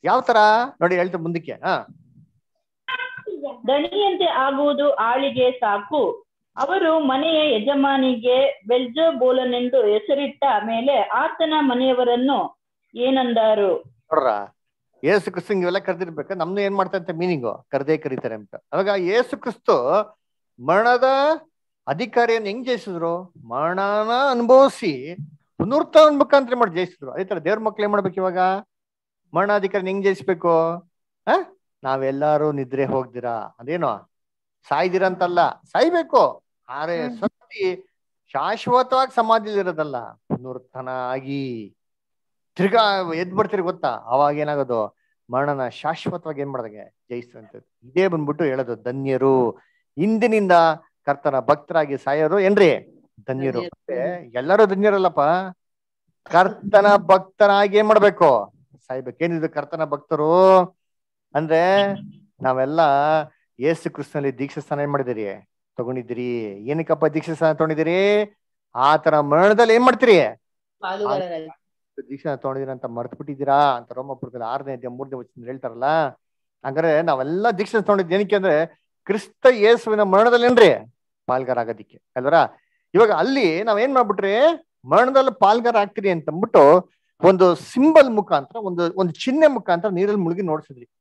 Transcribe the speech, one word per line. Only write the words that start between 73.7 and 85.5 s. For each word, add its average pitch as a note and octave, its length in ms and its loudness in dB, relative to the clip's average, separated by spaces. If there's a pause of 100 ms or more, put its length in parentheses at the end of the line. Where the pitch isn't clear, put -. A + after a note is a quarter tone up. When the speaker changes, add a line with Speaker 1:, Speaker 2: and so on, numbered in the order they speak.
Speaker 1:
ರೋಮಾಪುರದಲ್ಲಿ B2+ 540 -12
ಆರನೇ C3+ 280 -8
ಅಧ್ಯಾಯ B2 240 -12
ಮೂರನೇ C3 180 -12
ವಚನದಲ್ಲಿ A#2+ 360 -16
ಹೇಳ್ತಾರಲ್ಲ. C3+ 560 -4 (580)
ಹಂಗಾರೆ D#3 360 0
ನಾವೆಲ್ಲ E3 480 -2
ದೀಕ್ಷಾ G#3 320 -2
ತಗೊಂಡಿದ್ದು F#3+ 320 0
ಏನಕ್ಕೆ G3+ 220 0
ಅಂದ್ರೆ, E3 460 -2 (240)
ಕ್ರಿಸ್ತ - 460 -6
ಯೇಸುವಿನ A3 500 2
ಮರಣದಲ್ಲಿ A3+ 440 4
ಏನ್ರಿ? F#3 480 6 (320)
ಪಾಲ್ಗಾರ B2+ 340 -2
ಆಗೋದಿಕ್ಕೆ A2 420 -10 (140)
ಅಲ್ವರ? C3 180 0 (600)
ಇವಾಗ G#3 180 6
ಅಲ್ಲಿ G3 520 0
ನಾವ್ G#3+ 160 0
ಏನ್ C4+ 140 0
ಮಾಡ್ಬಿಟ್ರಿ? G3+ 480 0 (440)
ಮರಣದಲ್ಲಿ B3+ 540 2
ಪಾಲ್ಗಾರ A3+ 380 2